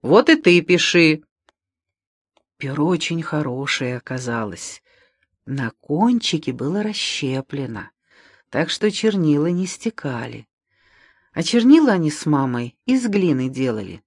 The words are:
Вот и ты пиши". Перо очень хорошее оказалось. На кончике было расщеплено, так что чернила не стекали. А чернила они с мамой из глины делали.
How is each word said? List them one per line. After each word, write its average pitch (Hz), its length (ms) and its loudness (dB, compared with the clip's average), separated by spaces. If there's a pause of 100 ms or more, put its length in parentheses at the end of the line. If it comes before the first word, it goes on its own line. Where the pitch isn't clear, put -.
Вот 190 280 4
и 311 60 8
ты 175 260 4
пиши". 165 600 2 (1300)
Перо 143 300 -4
очень 170 360 -2
хорошее 135 760 -4
оказалось. 117 840 -8 (680)
На 131 200 -4 (100)
кончике 175 720 -2
было 147 300 -4
расщеплено, 135 1040 -6 (600)
так 156 180 -2
что - 220 0
чернила 165 560 2
не 180 200 0
стекали. 120 800 -8 (840)
А 165 100 -4
чернила 254 500 6
они 165 180 2
с - 160 -8
мамой 127 580 -2
из 247 240 0
глины 165 400 0
делали. 113 580 -6